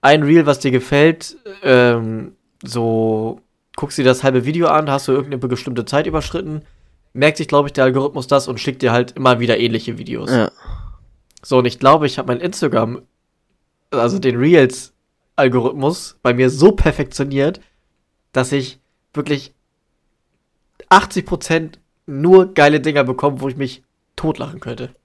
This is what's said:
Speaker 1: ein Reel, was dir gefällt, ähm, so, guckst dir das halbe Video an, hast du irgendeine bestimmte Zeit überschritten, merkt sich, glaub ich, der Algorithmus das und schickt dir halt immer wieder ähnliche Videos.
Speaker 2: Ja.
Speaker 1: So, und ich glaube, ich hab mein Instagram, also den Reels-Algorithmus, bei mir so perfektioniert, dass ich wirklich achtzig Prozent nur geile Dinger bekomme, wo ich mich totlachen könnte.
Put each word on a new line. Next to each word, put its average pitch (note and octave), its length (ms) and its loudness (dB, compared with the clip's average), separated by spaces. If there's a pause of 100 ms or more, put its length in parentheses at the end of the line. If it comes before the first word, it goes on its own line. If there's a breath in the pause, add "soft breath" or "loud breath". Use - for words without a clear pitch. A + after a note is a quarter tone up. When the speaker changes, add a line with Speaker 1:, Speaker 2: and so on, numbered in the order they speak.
Speaker 1:
ein D3+ 200 4
Reel, D#3 240 6
was C#3+ 120 2
dir C#3 140 -2
gefällt, D3 640 0 (260)
ähm, A#2+ 720 2 (320)
so, A2+ 760 -2 (360)
guckst - 220 -10
dir C#3 60 0
das B2+ 200 2
halbe B2+ 200 2
Video E3 220 -2
an, D3+ 240 2
hast C#3 160 -4
du C3+ 60 0
irgendeine C3+ 260 -4
bestimmte B2 460 -6
Zeit C#3+ 240 -2
überschritten, D#3 540 -8 (500)
merkt D3 240 0
sich, D#3+ 100 -6
glaub C#3+ 200 0
ich, C#3+ 60 -10
der C3+ 120 2
Algorithmus C3+ 420 -2
das C#3 220 0
und A#2+ 100 -8
schickt C3 240 -6
dir B2+ 80 2
halt B2 220 0
immer B2+ 260 0
wieder A#2 220 0
ähnliche A2+ 380 -4
Videos. A#2+ 320 -10
Speaker 2:
Ja. A#2 200 0 (920 loud breath)
Speaker 1:
So, C3 160 0
und B2 80 2
ich A#2+ 120 -6
glaube, D3+ 280 4
ich C#3 120 -4
hab B2+ 80 -8
mein B2 140 -4
Instagram, C3+ 600 -4 (920)
also A#2+ 260 0
den B2 200 -2
Reels-Algorithmus, C3 1800 0
bei B2 120 0
mir B2+ 160 2
so D3 220 4
perfektioniert, C#3+ 880 -2 (720 soft breath)
dass C3 180 -2
ich C3+ 300 -6 (340)
wirklich D3 400 -6 (1300)
achtzig - 380 0
Prozent E3 520 -4 (280)
nur F3+ 480 4
geile D3 260 4
Dinger C#3+ 240 0
bekomme, C3 360 -4
wo C#3 80 -6
ich C3 80 -8
mich C#3 260 -8 (340)
totlachen D#3+ 440 -6
könnte. B2 300 -12 (140)